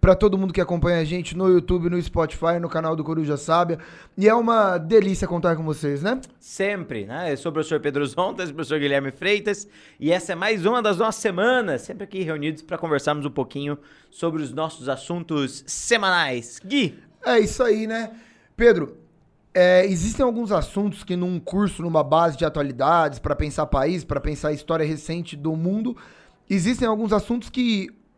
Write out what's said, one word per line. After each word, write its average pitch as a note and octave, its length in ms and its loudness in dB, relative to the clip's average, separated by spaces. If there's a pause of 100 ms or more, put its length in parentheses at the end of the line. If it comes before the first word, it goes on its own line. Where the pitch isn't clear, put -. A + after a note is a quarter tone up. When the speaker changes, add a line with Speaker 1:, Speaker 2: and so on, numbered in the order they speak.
Speaker 1:
pra F#3 120 8
todo G3 240 4
mundo F#3+ 160 -2
que G3 60 0
acompanha F3 400 0
a D#3+ 60 -2
gente E3 300 -6
no F#3 120 0
YouTube, F3 420 4
no F3 120 0
Spotify, E3 580 -2
no E3+ 80 -4
canal D#3+ 300 -2
do D3+ 60 -6
Coruja D3+ 340 -2
Sábia. E3 420 0 (380)
E G3+ 100 6
é A3 80 8
uma A3 420 4
delícia F#3+ 480 4
contar E3+ 300 0
com D#3+ 80 -6
vocês, D3 400 -2
né? B3 160 0 (180)
Speaker 2:
Sempre, F3+ 680 -4
né? D3+ 260 -6
Eu C3+ 60 -2
sou - 120 -6
o D3 40 -8
professor D#3 260 -2
Pedro C#3+ 260 -2
Zontas, F3+ 460 -4
professor D3+ 260 -4
Guilherme C#3 320 0
Freitas. G3+ 600 -4 (280)
E D3+ 140 0
essa F3+ 220 0
é - 20 -4
mais F#3+ 300 -2
uma A#3 160 2
das G#3 160 2
nossas A3 240 -2
semanas, G3+ 600 0
sempre - 220 -12
aqui F#3+ 200 -8
reunidos D3+ 380 -6
pra E3+ 160 -8
conversarmos D3 480 -2
um C#3 60 -4
pouquinho C#3+ 460 -6 (340)
sobre D#3+ 300 -4
os C3 100 -6
nossos C#3+ 380 -8
assuntos D3+ 760 -4
semanais. F3 1000 -2
Gui. G#3+ 360 -2 (260)
Speaker 1:
É A#3+ 140 4
isso G#3+ 240 2
aí, G#3+ 240 2
né? A3+ 240 -6 (460)
Pedro, G#3 400 4 (560)
é, F3+ 320 8
existem G3 400 0
alguns A#3 260 0
assuntos G3 540 -2
que F3+ 100 -4
num F3+ 240 -2
curso, F#3+ 420 -2
numa D#3+ 220 2
base D#3 340 4
de E3 60 0
atualidades, C#3+ 720 2
pra D3 160 -4
pensar D3 340 -2
país, D3+ 360 0
pra C#3+ 160 -4
pensar D3+ 300 -4
a D3+ 40 0
história D#3 320 -2
recente D#3+ 520 -6
do D#3+ 180 -4
mundo, G#3 400 -2 (540)
existem G3+ 380 2
alguns A3 260 0
assuntos A3+ 360 0
que A3+ 420 0 (260)